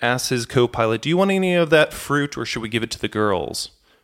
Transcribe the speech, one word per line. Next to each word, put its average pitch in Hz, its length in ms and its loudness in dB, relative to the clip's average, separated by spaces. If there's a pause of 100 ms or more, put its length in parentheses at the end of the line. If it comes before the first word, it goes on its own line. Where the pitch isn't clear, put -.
asks 123 280 0
his 120 160 -2
co-pilot, 117 560 2
"Do 143 60 -4
you 165 80 2
want 196 140 2
any 190 240 2
of 170 160 2
that 156 220 4
fruit 143 440 -2
or 120 80 -4
should 113 180 -6
we 113 60 -8
give 110 140 -2
it 113 80 -6
to - 80 -10
the 104 100 -4
girls?" 101 640 -2 (340)